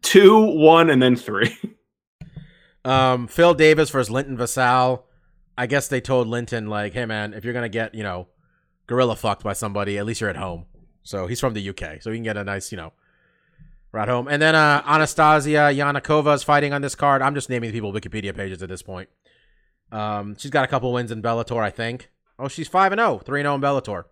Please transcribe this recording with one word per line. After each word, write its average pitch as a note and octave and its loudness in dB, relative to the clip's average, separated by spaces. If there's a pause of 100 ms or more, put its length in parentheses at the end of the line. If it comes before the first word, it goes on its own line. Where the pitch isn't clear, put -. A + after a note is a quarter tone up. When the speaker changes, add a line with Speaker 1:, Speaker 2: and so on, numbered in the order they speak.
Speaker 1:
two, G3 8
one, E3 6
and C3 4
then B2+ 6
three. A2 -2
<laughs> - -20
Speaker 2:
Um, B2+ 2
Phil E3 4
Davis D#3 6
versus B2 -2
Linton C3+ -4
Vassell. B2+ 0 (520)
I B2 -6
guess C#3 -2
they C3 -2
told B2+ 0
Linton, A#2 -6
like, G#2 -6
"Hey, B2 -6
man, G#2+ -6
if G#2+ -16
you're A#2+ -6
gonna A#2+ -6
get, A2 -6
you A2 -10
know, F#2 -10 (580)
gorilla A#2+ 0
fucked G#2 -4
by G2+ -4
somebody, G2+ -6
at G#2 -6
least A2+ -6
you're G#2+ -4
at F2+ -8
home." F2 -10 (360)
So F#2+ -8
he's G#2 -8
from B2 -2
the G#2 -6
U G2 -8
K, D#2 -14
so A2 -10
he A2+ -6
can A2+ -10
get G#2+ -6
a G2+ -8
nice, G2 -10
you G2+ -12
know, D#2+ -14 (1000)
we're A2 -6
at G#2+ -2
home. B2 -2
And D3 -2
then, D#3+ 4
uh, D3 4
Anastasia D3+ 2
Yanakova C#3+ 0
is C3 -2
fighting D3 2
on C#3+ -4
this C#3 -6
card. C#3 2
I'm C#3 0
just C#3 -8
naming A#2 -4
people G#2+ -6
Wikipedia G2+ -8
pages F#2+ -10
at F#2 -12
this F#2 -14
point. F#2 -14 (840)
Um, G#2 -6
she's C#3 -14
got C#3 2
a - -4
couple B2 -2
wins A#2+ -4
in A2 -10
Bellator, A#2 -4
I G2+ -2
think. A#2 -10 (280)
Oh, C3+ -8
she's D#3 -10
five F#3+ 2
and G#3+ -2
oh, D3 0
three C#3+ -6
and C#3+ -4
oh C#3+ 0
in C#3 -6
Bellator. B2 -4